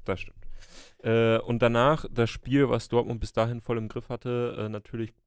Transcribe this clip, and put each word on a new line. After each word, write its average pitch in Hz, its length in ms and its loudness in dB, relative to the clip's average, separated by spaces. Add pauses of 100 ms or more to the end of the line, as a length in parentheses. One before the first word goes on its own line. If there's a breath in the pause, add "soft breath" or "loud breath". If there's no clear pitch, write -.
Das 95 180 -4
stimmt. - 180 -14 (640 loud breath)
Äh, 113 360 4
und 117 220 -2
danach 120 500 4
das 117 200 2
Spiel, 135 380 2
was 117 180 0
Dortmund 117 320 0
bis 110 140 -8
dahin 117 280 0
voll 117 160 -4
im 110 100 -4
Griff - 220 -10
hatte, 120 480 -4
äh, 107 120 -4
natürlich 107 440 -8 (140)